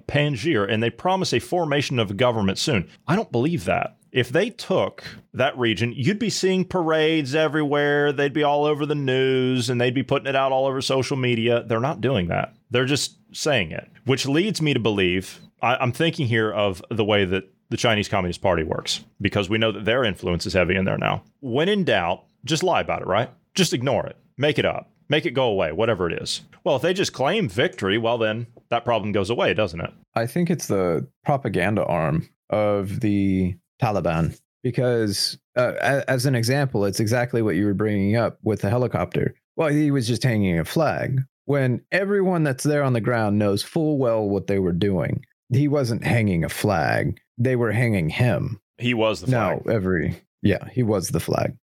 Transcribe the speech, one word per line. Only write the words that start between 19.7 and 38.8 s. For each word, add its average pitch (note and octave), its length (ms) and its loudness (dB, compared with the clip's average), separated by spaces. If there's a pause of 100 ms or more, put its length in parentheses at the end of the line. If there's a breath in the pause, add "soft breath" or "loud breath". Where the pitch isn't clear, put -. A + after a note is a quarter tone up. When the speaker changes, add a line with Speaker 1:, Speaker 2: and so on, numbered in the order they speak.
Speaker 1:
that G2+ 140 -8
their A#2+ 180 2
influence F2 440 -2
is E2 60 -8
heavy F2+ 220 2
in F#2+ 100 2
there G2+ 120 0
now. - 240 -2 (200)
When C#3 280 0
in G#3 140 0
doubt, F#2+ 400 0 (220)
just D#3 180 -2
lie D#3 180 2
about E2+ 220 -4
it, F#2 40 -6
right? G#2+ 220 2 (240)
Just F#3 200 2
ignore B2 340 0
it. - 80 -14 (220)
Make D3 200 0
it B2+ 80 0
up. - 240 -2 (180)
Make D#3 200 0
it C#3 40 -2
go C3 140 0
away, F#2+ 260 0
whatever F#2 380 0
it E2 100 -4
is. - 220 -6 (220 soft breath)
Well, D#3 140 2
if A#2+ 40 -2
they F3 140 2
just F#3 180 -2
claim D#3+ 340 0
victory, G#2 520 0
well, A#2 180 0
then A2+ 300 -2 (220)
that A#2+ 160 -2
problem G#2+ 260 0
goes G2 180 0
away, B2 240 2
doesn't E2+ 280 -2
it? - 100 -6 (240)
Speaker 2:
I A2+ 100 0
think E3+ 240 -2
it's D#3 180 -2
the F#2 400 0 (180)
propaganda G#2 600 0
arm D#2+ 420 0 (220)
of G2+ 520 0
the G2 540 0 (260)
Taliban, E2+ 560 0 (260)
because, A#2+ 760 -2 (180)
uh, B2 240 0
a-, C3+ 300 -2
as B2+ 160 0
an C3+ 100 2
example, B2 500 0
it's G2 140 -2
exactly A#2+ 420 0
what G#2 140 0
you G2 100 0
were G#2 100 0
bringing G#2 400 0
up A2+ 280 0
with G#2+ 180 0
the G2+ 80 0
helicopter. A#2 680 0 (200)